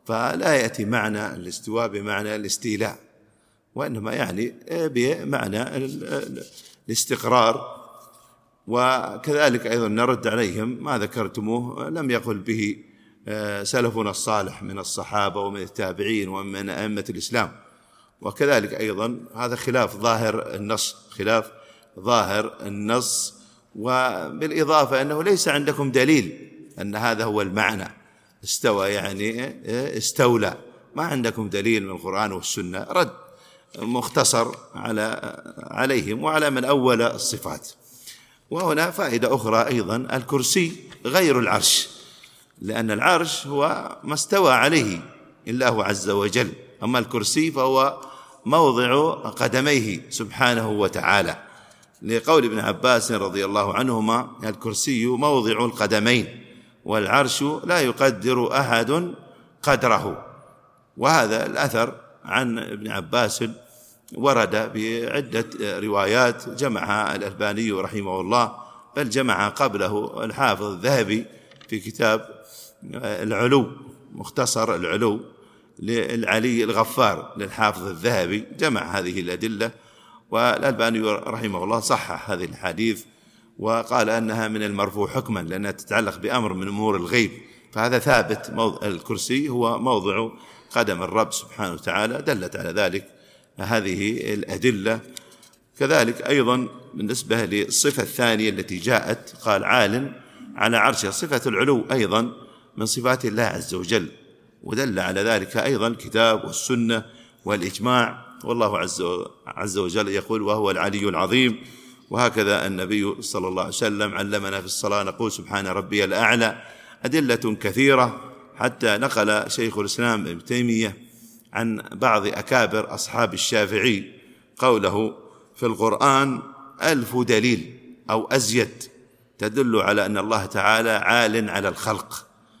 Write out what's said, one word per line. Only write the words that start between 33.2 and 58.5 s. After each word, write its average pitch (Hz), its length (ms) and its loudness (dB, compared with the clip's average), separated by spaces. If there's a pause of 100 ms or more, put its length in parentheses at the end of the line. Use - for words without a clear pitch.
مختصر 123 760 0 (200)
على، 107 600 -6 (220)
عليهم 123 640 -2
وعلى 156 260 2
من 131 160 -2
أول 127 360 4
الصفات. - 680 -4 (800)
وهنا 165 420 0
فائدة 127 440 0
أخرى 113 320 4
أيضًا، 113 280 0
الكرسي 131 800 0 (300)
غير 143 340 4
العرش، - 500 2 (720)
لأن 110 300 -2
العرش 160 560 2
هو 143 560 -2
ما 139 100 -4
استوى 160 400 4
عليه 120 460 4 (480)
الله 117 380 2
عز 95 240 -2
وجل، 101 420 2 (320)
أما 123 160 2
الكرسي 123 520 0
فهو 131 500 2 (440)
موضع 139 680 4
قدميه 120 960 0
سبحانه 117 600 0
وتعالى، 95 720 2 (580)
لقول 120 440 4
ابن 110 140 0
عباس 110 520 2
رضي 98 340 0
الله 101 280 0
عنهما: 117 560 2 (140)
"الكرسي 113 640 -2
موضع 123 600 2
القدمين، 110 800 0 (400)
والعرش 110 560 2
لا 160 380 0
يقدر 123 800 2